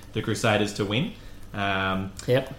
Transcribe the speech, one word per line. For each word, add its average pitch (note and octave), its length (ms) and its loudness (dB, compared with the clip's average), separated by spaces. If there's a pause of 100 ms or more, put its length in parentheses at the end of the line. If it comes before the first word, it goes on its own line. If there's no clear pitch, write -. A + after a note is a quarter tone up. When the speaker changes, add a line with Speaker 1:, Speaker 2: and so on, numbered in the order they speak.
(140)
Speaker 1:
the A2 80 0
Crusaders G#2 520 2
to G#2+ 120 0
win. A#2 280 0 (400)
Um, F#2+ 600 0 (140)
Speaker 2:
Yep. C3 320 2